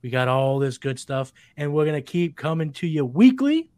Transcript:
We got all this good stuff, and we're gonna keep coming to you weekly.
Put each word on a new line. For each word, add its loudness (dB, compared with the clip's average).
We -10
got 0
all 2
this -2
good -8
stuff, -6
and -6
we're 2
gonna -2
keep -4
coming -4
to -8
you -2
weekly. 4